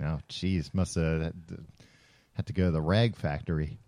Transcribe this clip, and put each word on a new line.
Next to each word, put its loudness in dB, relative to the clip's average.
Oh, -2
jeez, -2
must 0
have 2
had -6
to, -12
had -6
to -8
go 4
to 4
the 2
rag 4
factory. -2